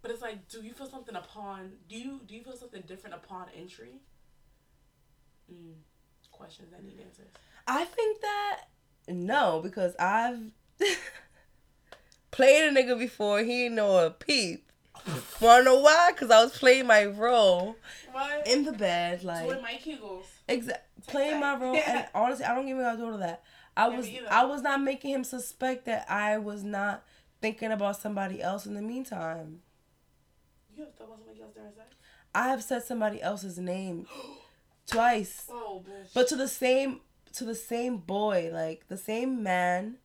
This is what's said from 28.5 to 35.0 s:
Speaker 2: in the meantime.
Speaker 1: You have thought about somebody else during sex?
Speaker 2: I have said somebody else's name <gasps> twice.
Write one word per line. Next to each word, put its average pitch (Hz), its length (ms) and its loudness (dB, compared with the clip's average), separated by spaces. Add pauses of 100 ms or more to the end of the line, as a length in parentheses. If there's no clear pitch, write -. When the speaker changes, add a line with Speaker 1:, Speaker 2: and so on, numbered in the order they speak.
Speaker 2:
in 202 100 -10
the 202 60 -10
meantime. 170 800 -10 (1120)
Speaker 1:
You 302 120 -16
have 254 100 -20
thought 226 120 -20
about 220 120 -20
somebody 220 220 -20
else 214 120 -20
during 214 200 -20
sex? 220 220 -20 (380)
Speaker 2:
I 233 140 0
have 254 160 0
said 240 200 -6
somebody 214 380 -4
else's 185 380 -6
name 180 480 -8 (400)
<gasps> - 400 -20
twice. 226 640 0